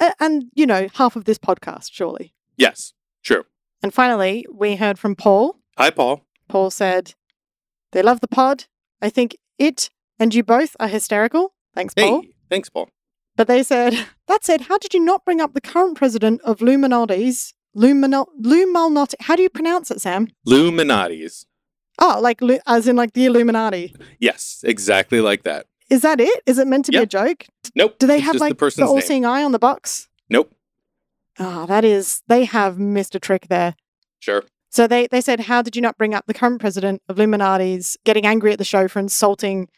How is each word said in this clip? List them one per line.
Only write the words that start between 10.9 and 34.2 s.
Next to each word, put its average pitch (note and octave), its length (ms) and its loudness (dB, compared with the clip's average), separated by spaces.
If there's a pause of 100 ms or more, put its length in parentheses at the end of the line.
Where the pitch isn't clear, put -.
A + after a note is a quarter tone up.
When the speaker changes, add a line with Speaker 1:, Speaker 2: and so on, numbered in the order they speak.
Speaker 1:
Thanks, F3+ 220 -8
Speaker 2:
Hey, G3+ 120 2
Speaker 1:
Paul. C#4+ 140 0 (260)
Speaker 2:
thanks, G3 200 -4
Paul. - 220 -8 (460)
Speaker 1:
But A3+ 120 2
they B3 160 2
said, A#3+ 500 -2
<laughs> - 140 -20
"That G4+ 160 0
said, D#4+ 180 0
how G4+ 160 -2
did - 160 -6
you F4+ 60 2
not F4+ 240 0
bring E4+ 160 0
up - 140 -4
the C#4 60 -6
current F4 360 -2
president A3+ 460 0
of G#3+ 180 -2
Luminati's, A#3+ 920 0 (220)
Lumino-, C#4 500 2 (160)
Lumalnati-, E4 800 2
how E4 160 -2
do F#4 60 2
you F#4 80 4
pronounce E4 400 -4
it, - 120 -8
Sam?" G3 260 -2 (180)
Speaker 2:
Luminati's. B2 1000 0 (520)
Speaker 1:
Oh, D#4+ 220 2
like, A#3+ 220 0
lu-, B3+ 240 2
as A#3 220 0
in, B3 80 2
like, A#3+ 180 0
the B3+ 120 2
Illuminati. A3+ 680 0 (240)
Speaker 2:
Yes, - 480 -4
exactly G#2 540 0
like G#2 240 0
that. D2+ 220 -8 (220)
Speaker 1:
Is B3+ 140 4
that D#4 180 2
it? F#4+ 260 0
Is B3+ 120 2
it C4+ 100 2
meant C4+ 180 2
to C4 60 -2
be G#3+ 60 4
Speaker 2:
Yeah. A#3 40 4
Speaker 1:
a A3 40 0
joke? A3 400 -4 (280)
Speaker 2:
Nope. G#3+ 240 2
Speaker 1:
Do C4 80 2
they D4 100 4
Speaker 2:
It's C#4 80 0
Speaker 1:
have, D#4 100 0
Speaker 2:
just B3+ 60 0
the D4+ 40 0
Speaker 1:
like, D4+ 80 0
the B3 40 -12
Speaker 2:
person's C#4 300 0
name. C#4 80 2
Speaker 1:
all-seeing C4+ 320 0
eye C4 160 0
on C#4 100 0
the A3+ 60 0
box? - 500 -2 (200)
Speaker 2:
Nope. - 260 0 (840)
Speaker 1:
Oh, F3 280 -8
that G#3 180 2
is, G3+ 440 0
they A#3+ 160 4
have G3+ 340 -2
missed G3+ 360 -2
a F#3+ 40 -6
trick - 300 -4
there. F3 260 -2 (460)